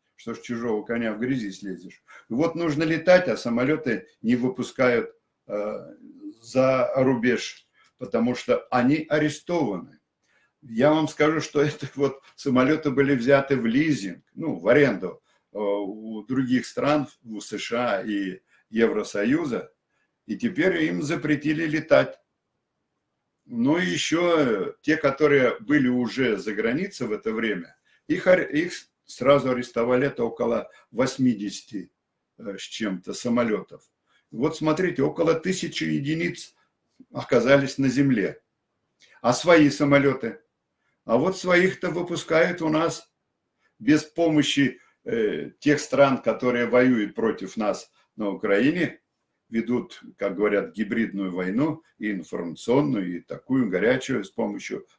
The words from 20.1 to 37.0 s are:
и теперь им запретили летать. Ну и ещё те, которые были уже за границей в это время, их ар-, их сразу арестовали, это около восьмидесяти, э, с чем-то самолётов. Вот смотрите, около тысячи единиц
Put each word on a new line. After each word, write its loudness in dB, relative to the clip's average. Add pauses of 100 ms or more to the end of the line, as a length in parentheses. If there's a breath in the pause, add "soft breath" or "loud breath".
и -8
теперь 0
им -4
запретили -2
летать. 2 (1300)
Ну 0
и 0
ещё 0
те, 2
которые 4
были 2
уже 0
за -6
границей -2
в -6
это -4
время, -4 (320)
их -2
ар-, 4
их -4 (320)
сразу 2
арестовали, 0
это -6
около -2 (220 loud breath)
восьмидесяти, -2 (460)
э, -12
с -14
чем-то -8
самолётов. -2 (480)
Вот -2
смотрите, -2
около 0
тысячи -6
единиц -4 (580)